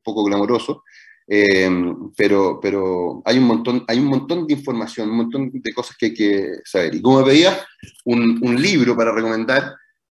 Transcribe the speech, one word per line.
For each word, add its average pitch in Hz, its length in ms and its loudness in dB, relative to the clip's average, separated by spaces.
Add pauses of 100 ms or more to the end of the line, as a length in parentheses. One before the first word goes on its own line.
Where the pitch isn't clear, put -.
poco 107 200 -2
glamoroso, 104 600 -2 (500)
eh, 98 360 4 (480)
pero, 98 440 2
pero 92 640 -4
hay 117 140 0
un 131 80 4
montón, 120 420 0
hay 117 120 -2
un 143 80 2
montón 139 380 -2
de 151 80 0
información, 117 560 -6
un 113 80 -2
montón 120 360 -4
de 127 200 -10
cosas - 240 -10
que 117 100 -2
hay 110 60 -4
que 101 340 0 (180)
saber. 85 280 -2
Y - 80 -6
como 131 180 6
me 131 60 4
pedías 165 320 4 (460)
un, 117 380 2
un 123 200 0
libro 135 360 2
para 113 160 0
recomendar, 113 640 -2 (420)